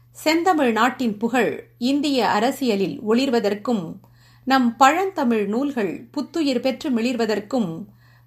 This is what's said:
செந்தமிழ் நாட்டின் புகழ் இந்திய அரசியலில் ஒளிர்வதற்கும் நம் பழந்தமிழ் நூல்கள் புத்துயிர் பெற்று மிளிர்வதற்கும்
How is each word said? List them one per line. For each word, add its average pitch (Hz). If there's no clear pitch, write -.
செந்தமிழ் 320
நாட்டின் 233
புகழ் 226
இந்திய 277
அரசியலில் 214
ஒளிர்வதற்கும் 220
நம் 254
பழந்தமிழ் 277
நூல்கள் 226
புத்துயிர் 277
பெற்று 262
மிளிர்வதற்கும் 220